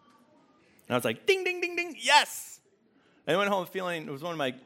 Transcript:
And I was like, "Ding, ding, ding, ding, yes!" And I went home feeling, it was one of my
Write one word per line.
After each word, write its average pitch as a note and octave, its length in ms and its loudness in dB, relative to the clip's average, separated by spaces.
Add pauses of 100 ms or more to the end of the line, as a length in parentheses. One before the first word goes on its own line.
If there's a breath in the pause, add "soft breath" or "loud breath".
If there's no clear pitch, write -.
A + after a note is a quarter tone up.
(880 soft breath)
And A#2 60 0
I B2 40 4
was A#2+ 80 0
like, A2+ 200 -2
"Ding, F#4+ 180 4
ding, F4+ 180 -2
ding, F4 140 -4
ding, E4+ 240 -4
yes!" C4 600 2 (640 soft breath)
And D#3 100 2
I F#3+ 40 4
went G3+ 100 2
home F#3+ 160 0
feeling, F3 400 -6
it D#3 60 -10
was C#3 100 -10
one E3+ 120 -6
of D#3+ 40 -6
my C3+ 160 -2 (120)